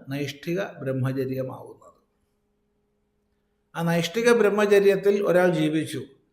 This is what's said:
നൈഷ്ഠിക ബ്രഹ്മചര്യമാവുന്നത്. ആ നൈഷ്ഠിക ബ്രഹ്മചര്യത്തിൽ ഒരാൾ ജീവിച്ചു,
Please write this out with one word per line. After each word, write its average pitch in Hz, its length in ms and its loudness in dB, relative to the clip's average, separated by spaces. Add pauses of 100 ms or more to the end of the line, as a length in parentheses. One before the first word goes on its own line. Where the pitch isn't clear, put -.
നൈഷ്ഠിക 143 540 -8 (160)
ബ്രഹ്മചര്യമാവുന്നത്. 131 1000 -6 (2000)
ആ 165 60 -6
നൈഷ്ഠിക 170 500 0
ബ്രഹ്മചര്യത്തിൽ 202 920 4
ഒരാൾ 180 280 4
ജീവിച്ചു, 151 560 -2 (260)